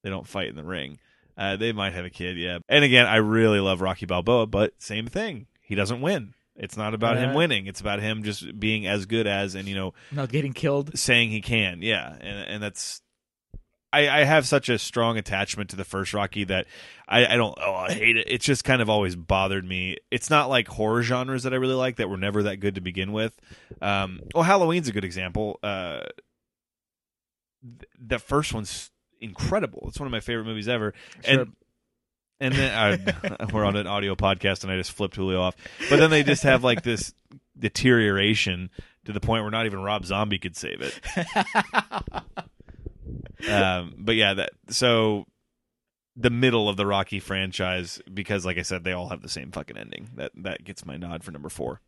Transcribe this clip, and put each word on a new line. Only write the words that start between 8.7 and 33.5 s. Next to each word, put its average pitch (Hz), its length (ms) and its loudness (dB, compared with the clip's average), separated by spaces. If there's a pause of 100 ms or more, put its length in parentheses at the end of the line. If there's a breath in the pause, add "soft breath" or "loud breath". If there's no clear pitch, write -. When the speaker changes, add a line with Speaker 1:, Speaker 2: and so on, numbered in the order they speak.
Speaker 1:
as 101 180 0
good 110 220 0
as 98 260 -2
and, 95 140 -8
you 98 80 -6
know, 95 180 -6 (180 loud breath)
Speaker 2:
Not 139 200 -6
getting 139 220 -2
killed. 143 440 -2
Speaker 1:
saying 117 320 4
he 107 120 -4
can, 92 400 0
yeah. 87 380 -2
And, 101 300 -12
and 104 140 -8
that's, - 380 -10 (920)
I, 147 160 6
I 147 140 6
have 147 240 6
such 139 220 2
a 117 100 2
strong 117 380 0
attachment 98 540 -4
to - 40 -12
the 95 100 -8
first 95 280 -4
Rocky 101 320 -2
that 92 220 -2 (400 loud breath)
I, 120 180 8
I 120 120 4
don't, 113 240 2
oh, 98 120 0
I 92 200 -4
hate 113 240 4
it. - 120 0
It's - 160 -2
just 135 180 2
kind 127 180 4
of 107 80 2
always 98 260 2
bothered 95 500 0
me. 92 320 -4 (140)
It's 131 180 -4
not 147 200 4
like 123 180 2
horror 110 360 0
genres 127 400 -2
that 131 100 -2
I 131 40 0
really 131 160 0
like 131 240 0
that 101 120 -2
were 98 80 -4
never 101 260 0
that 101 160 -2
good 101 160 -2
to 95 60 -6
begin 92 320 -4
with. 110 260 -4 (420 loud breath)
Um, 98 400 -2 (120)
well, 165 100 4
Halloween's 175 440 4
a 113 40 -2
good 98 140 -4
example. 92 580 -6
Uh, 90 380 -6 (1600)
th-, 120 280 -20 (100)
the 120 200 -4
first 147 340 0
one's - 380 -8 (300)
incredible. 113 680 -4
It's - 120 -12
one 143 80 -6
of 123 40 -6
my 113 80 -4
favorite 113 260 -4
movies 110 220 -6
ever. 110 260 0 (300 loud breath)
Speaker 2:
Sure. 135 180 4
Speaker 1:
And, - 120 -6 (880)
and 131 120 0
then 107 640 2 (240)
I, 110 60 -4
<laughs> 98 80 -4